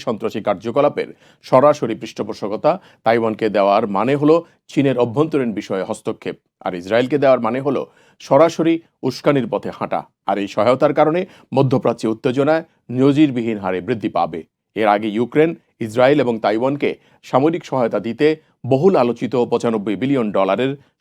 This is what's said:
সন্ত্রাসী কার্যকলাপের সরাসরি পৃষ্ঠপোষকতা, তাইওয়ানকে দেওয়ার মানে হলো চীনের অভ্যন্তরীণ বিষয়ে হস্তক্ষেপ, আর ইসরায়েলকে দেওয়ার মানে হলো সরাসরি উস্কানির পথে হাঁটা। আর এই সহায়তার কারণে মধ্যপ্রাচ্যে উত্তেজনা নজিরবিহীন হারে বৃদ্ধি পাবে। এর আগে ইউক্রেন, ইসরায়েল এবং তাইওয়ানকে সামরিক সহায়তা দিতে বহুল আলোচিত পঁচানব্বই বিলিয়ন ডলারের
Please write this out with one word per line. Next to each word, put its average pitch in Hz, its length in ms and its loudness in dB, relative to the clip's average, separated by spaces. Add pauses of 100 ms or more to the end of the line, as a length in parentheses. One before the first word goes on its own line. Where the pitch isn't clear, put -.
সন্ত্রাসী 110 420 -6
কার্যকলাপের 113 600 -2 (360)
সরাসরি 135 560 4
পৃষ্ঠপোষকতা, 110 720 -6 (340)
তাইওয়ানকে 113 400 0 (100)
দেওয়ার 101 260 4 (140)
মানে 117 240 0
হলো 151 160 4 (360)
চীনের 135 320 0
অভ্যন্তরীণ 135 540 -2
বিষয়ে 95 300 -6
হস্তক্ষেপ, 107 480 -8 (300)
আর 95 140 -4
ইসরায়েলকে 123 420 0
দেওয়ার 131 240 4
মানে 120 200 -4
হলো 117 160 -2 (380)
সরাসরি 160 540 4 (340)
উস্কানির 131 440 0
পথে 98 240 -6
হাঁটা। 85 240 -4 (300)
আর 101 120 2
এই - 120 -6
সহায়তার 131 440 2
কারণে 156 220 2 (360)
মধ্যপ্রাচ্যে 127 560 0
উত্তেজনা 135 420 0 (460)
নজিরবিহীন 131 640 2
হারে 92 240 -4
বৃদ্ধি 107 300 -4
পাবে। 85 240 -4 (360)
এর 107 180 0
আগে 107 220 -2
ইউক্রেন, 147 340 0 (340)
ইসরায়েল 123 400 4
এবং 120 100 0 (100)
তাইওয়ানকে 123 460 0 (340)
সামরিক 156 460 0
সহায়তা 120 360 -2
দিতে 117 200 -2 (460)
বহুল 180 300 4
আলোচিত 120 320 -2 (180)
পঁচানব্বই 113 500 -2
বিলিয়ন 135 240 0 (100)
ডলারের 98 360 2 (280)